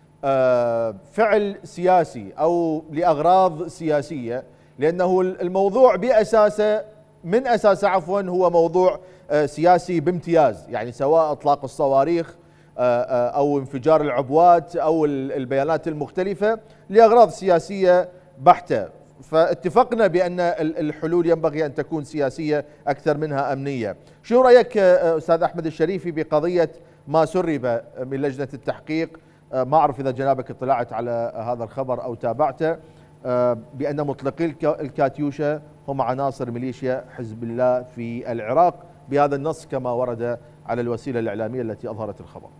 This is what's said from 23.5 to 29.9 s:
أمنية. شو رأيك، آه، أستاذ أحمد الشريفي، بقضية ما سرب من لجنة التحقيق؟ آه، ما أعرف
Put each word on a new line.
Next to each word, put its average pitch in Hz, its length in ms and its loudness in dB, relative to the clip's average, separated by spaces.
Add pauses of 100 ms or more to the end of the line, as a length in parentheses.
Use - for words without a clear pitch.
أمنية. 135 420 -6 (280)
شو 240 180 4
رأيك، 240 360 6
آه، 180 400 4
أستاذ 165 260 0
أحمد 165 220 -2
الشريفي، 165 460 -4
بقضية 156 600 0 (360)
ما 156 180 2
سرب 143 560 -2 (240)
من 135 160 -6
لجنة 139 320 -6
التحقيق؟ 156 680 -8 (340)
آه، 131 100 0
ما 139 140 0
أعرف 147 220 0